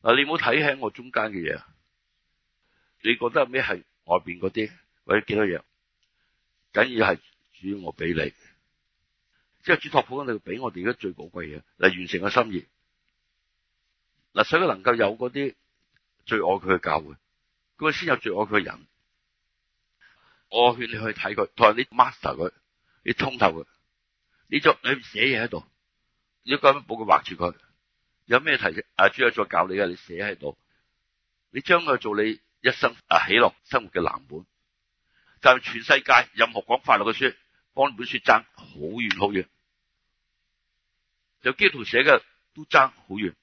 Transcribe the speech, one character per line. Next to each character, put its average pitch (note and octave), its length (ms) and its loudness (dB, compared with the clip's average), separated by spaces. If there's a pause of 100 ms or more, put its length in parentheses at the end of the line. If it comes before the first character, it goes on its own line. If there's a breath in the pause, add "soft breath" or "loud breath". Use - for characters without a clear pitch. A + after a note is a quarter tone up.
嗱， A2+ 140 4
你 C#3 80 2
唔 D3+ 120 -4
好 - 20 -4
睇 C3+ 260 0
輕 C#3 140 -2
我 A2+ 120 -6
中 B2 200 -20
間 A2+ 140 -4
嘅 G2+ 160 -8
嘢 D2+ 180 -6
啊！ - 80 -20 (1400)
你 A#2 140 2
覺 A#2+ 140 -2
得 C#3 160 0
咩 B2+ 160 -4
係 F2+ 200 -6 (220)
外 F2 140 2
邊 F2 200 -8
嗰 F#2+ 120 -4
啲 G#2+ 200 -6 (340)
或 G2+ 140 0
者 G#2 80 -4
幾 G#2+ 80 -6
多 G#2+ 100 2
嘢？ F2 180 -4 (1080)
緊 A#2+ 260 2
要 G#2 100 4
係 F2 80 0 (380)
主 G2 280 -12
我 D#2+ 140 -12
畀 E2 180 -4
你， D2+ 160 -4 (1300)
即 F3+ 80 2
係 D#3+ 60 4
主 D3 100 -12
托 C3+ 140 2
付 C#3 200 -8
緊 B2+ 100 -6
你 G#2 60 -6
畀 G2 240 -10
我 A#2 80 -8
哋 F2+ 160 -12
而 A#2+ 60 -2
家 A#2+ 80 -10
最 F#2+ 120 -8
寶 - 120 -16
貴 F2 60 -20
嘅 D#2 280 -14
嘢， - 40 -20 (160)
嚟 F#2 200 2
完 F2+ 80 -12
成 E2+ 140 -6
個 G2+ 100 -4
心 A2+ 220 0
意。 F2 140 -8 (1700)
嗱， E2+ 100 2
使 - 120 0
佢 F3 120 2
能 F#2+ 160 -4
夠 B2 100 2
有 A2 220 0
嗰 B2 140 -6
啲 C#3 240 -6 (720)
最 A2 120 -2
愛 F#2+ 60 -2
佢 F#2 320 0
嘅 - 20 -2
教 D#2+ 220 -2
會， D2+ 140 -20 (640)
咁 D3+ 140 -2
佢 - 20 -4
先 E3+ 160 -8
有 C3 80 2
最 G#2+ 160 -6
愛 F2+ 60 -4
佢 G#2 220 0
嘅 F2 40 -6
人。 - 240 -16 (1600 soft breath)
我 A#2+ 260 4
勸 A#2+ 100 -8
你 A#2 60 -10
去 A2 60 -10
睇 G#2+ 360 -6
佢， G2+ 200 -2
同 A#2 140 8
埋 G#2+ 80 4
你 C3 80 -2
master A#2+ 500 0
佢， E2 180 -6 (520)
你 - 80 -2
通 C3 260 -6
透 A2+ 80 4
佢， E2 200 -2 (840)
你 D3 120 0
就， - 220 4
你 B2+ 200 -2
寫 G#2 220 -6
嘢 A#2+ 200 0
喺 A#2 40 -6
度， D#2+ 160 -10 (800)
你 B2 100 -4
要 C#3+ 60 -2
咁 C#3 140 6
樣 C3+ 100 -4
簿 A2+ 140 -12
佢 A2 80 -10
畫 E2 180 4
住 F#2 140 -12
佢， F2 180 -4 (720)
有 B2 140 2
咩 D3+ 160 -2
題， E2+ 280 -4 (120)
啊， G2 140 6
主 C3 140 -2
日 A#2 60 4
再 A2 140 -4
教 F2+ 220 0
你 F#2+ 80 -8
嘅， G2 120 0
你 F2+ 100 -8
寫 F2+ 280 -12
喺 G2+ 140 -8
度， C#2+ 200 -12 (920)
你 C3+ 100 -8
將 F3 220 2
佢 C#3+ 160 0
做 G#2 220 -4
你 A2 200 -2 (200)
一 B2+ 100 2
生， B2 240 -2 (140)
啊， E2 180 4
喜 F#2 80 0
樂 A2+ 200 4 (100)
生 A#2+ 200 -2
活 F2+ 60 -20
嘅 F2+ 100 -4
藍 - 280 -4
本。 D#2+ 180 -16 (960)
就 C3+ 100 8
係 B2+ 100 6
全 A#2 240 -10
世 C#3 160 4
界 B2 340 4
任 A2+ 180 2
何 A2+ 100 -4
講 A#2+ 200 -2
快 A2 160 4
樂 G#2 60 0
嘅 A2 80 0
書， B2+ 200 -2 (400)
幫 C3+ 220 0
本 A#2+ 120 -12
書 B2 140 -6
爭 - 240 4 (100)
好 - 120 -20
遠 G2 540 -6
好 G2+ 80 2
遠， F#2+ 180 -2 (2000)
有 B2+ 100 -2
基 G3+ 160 2
督 D3 100 -4
徒 A2 60 -10
寫 A#2 180 0
嘅 C#3 180 6 (340)
都 D#3 100 -18
爭 C3+ 240 4
好 - 260 -14
遠。 G2 280 -6